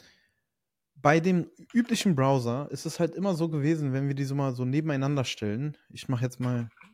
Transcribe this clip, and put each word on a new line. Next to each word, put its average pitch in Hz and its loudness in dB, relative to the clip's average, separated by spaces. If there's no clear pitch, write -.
Bei 147 4
dem 175 2
üblichen 233 2
Browser 135 2
ist - -10
es 160 -6
halt 165 0
immer 185 -2
so 165 -2
gewesen, 151 0
wenn 135 0
wir 139 0
die 139 -2
so 135 -4
mal 135 0
so 123 -4
nebeneinander 139 0
stellen. 120 -4
Ich - -14
mach 127 0
jetzt 127 -4
mal, 123 -2